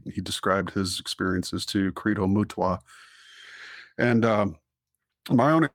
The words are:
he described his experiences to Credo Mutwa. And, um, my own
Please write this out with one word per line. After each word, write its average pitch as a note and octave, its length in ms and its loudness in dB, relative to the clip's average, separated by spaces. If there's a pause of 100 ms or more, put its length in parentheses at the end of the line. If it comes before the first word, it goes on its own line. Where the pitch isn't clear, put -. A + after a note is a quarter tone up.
(120)
he - 80 -8
described F#2+ 540 -2
his F#2+ 260 -2
experiences F#2 680 -4
to F#2+ 260 0
Credo G2+ 340 -2
Mutwa. F#2+ 540 0 (1160)
And, A#2 280 2
um, G#2 320 2 (720)
my C3 220 4
own D#3+ 240 4